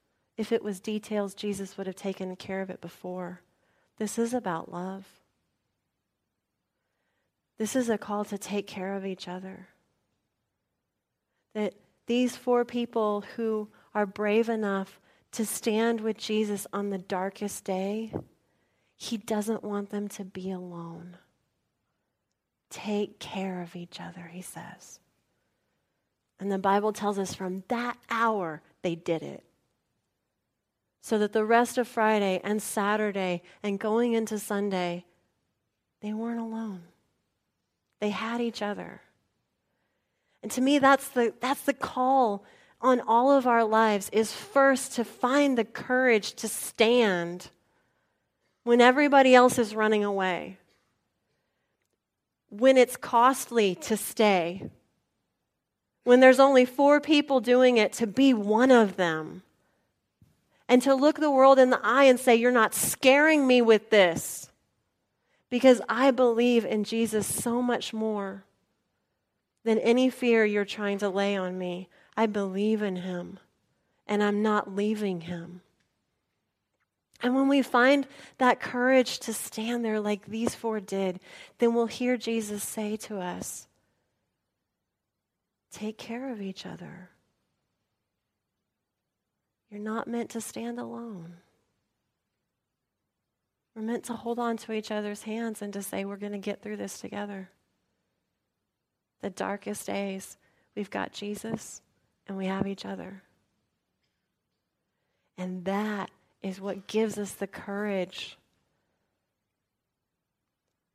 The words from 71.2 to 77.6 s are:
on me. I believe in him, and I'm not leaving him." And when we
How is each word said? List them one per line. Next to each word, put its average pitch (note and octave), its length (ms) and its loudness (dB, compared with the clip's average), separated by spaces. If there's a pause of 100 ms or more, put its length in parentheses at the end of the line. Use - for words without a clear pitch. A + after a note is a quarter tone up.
on F#3 220 -6
me. F3+ 300 -8 (280)
I A3+ 100 2
believe G#3 560 -2
in F#3+ 140 -4
him, F3+ 420 -10 (680)
and G#3 160 0
I'm G#3 200 0
not G#3 320 0
leaving G3+ 480 -2
him." F3 400 -12 (1600)
And B3 140 0
when C4+ 140 2
we C#4 140 4